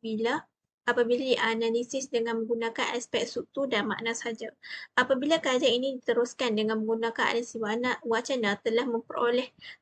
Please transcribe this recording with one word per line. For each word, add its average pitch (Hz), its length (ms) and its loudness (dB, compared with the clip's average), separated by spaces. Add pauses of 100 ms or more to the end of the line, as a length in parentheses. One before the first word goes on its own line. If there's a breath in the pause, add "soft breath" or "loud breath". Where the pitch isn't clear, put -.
bila, 226 400 0 (380)
apabila 240 400 2
dianalisis 233 880 0
dengan 226 320 0
menggunakan 226 560 -2
aspek - 240 -2
struktur - 480 -4
dan 214 160 2
makna 233 320 -2
sahaja. 226 320 -8 (480 loud breath)
Apabila 269 400 4
kajian 254 400 4
ini 262 240 -4
diteruskan 233 560 0
dengan 220 240 0
menggunakan 226 560 0
analisis 240 160 -6
wana-, 233 480 -2
wacana 226 560 0
telah 226 320 0
memperoleh 240 560 0 (360 loud breath)